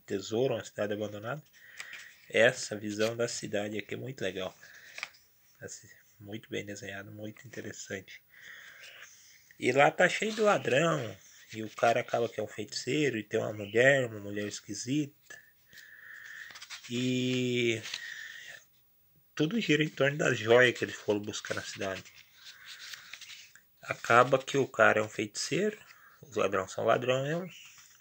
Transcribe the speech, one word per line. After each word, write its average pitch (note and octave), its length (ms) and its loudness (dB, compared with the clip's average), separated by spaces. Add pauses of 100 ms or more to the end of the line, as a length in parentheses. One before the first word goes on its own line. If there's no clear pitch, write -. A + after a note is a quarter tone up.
tesouro, A2 480 0
uma G2+ 100 -4
cidade G#2 300 -4
abandonada. G#2+ 480 -6 (880)
Essa A2 480 4
visão G#2+ 400 -2
da A#2 100 0
cidade G#2+ 520 -4
aqui - 160 -10
é - 20 -6
muito B2 240 -10
legal. F#2 340 -4 (1040)
Assim, - 300 -16 (300)
muito G#2 320 -12
bem G#2 120 -4
desenhado, G2+ 460 -12
muito G#2+ 380 -14
interessante. G2+ 760 -12 (1400)
E A#2+ 140 2
lá C#3 180 6
tá F3+ 180 4
cheio G#3+ 280 -4
de A3 60 -2
ladrão. D3 760 2 (340)
E A2 120 -8
o G#2 80 -8
cara A#2 300 2
acaba A#2+ 280 0
que - 100 -8
é G#2+ 40 -2
um G#2 40 -4
feiticeiro B2 720 -2
e A2 60 -4
tem - 160 -2
uma A#2 140 -2
mulher, A#2 520 4
uma A2 140 -8
mulher G2+ 260 -6
esquisita. - 1000 -6 (1400)
E B2 920 2 (1500)
tudo E3+ 240 0
gira D3+ 240 4
em D#3 60 -2
torno C#3 280 2
da C#3+ 160 2
joia A#2 380 8
que A2 140 -2
eles G2+ 100 -4
foram G#2 240 0
buscar G#2 340 -6
na G2+ 80 -6
cidade. F#2+ 400 -6 (1800)
Acaba B2+ 600 6
que - 160 -2
o C3 80 4
cara A2 360 6
é - 20 2
um G#2+ 60 -4
feiticeiro, - 680 -2 (440)
os - 160 -14
ladrões G2 340 0
são A2 140 -4
ladrão B2+ 380 2
mesmo. E3 300 -4 (480)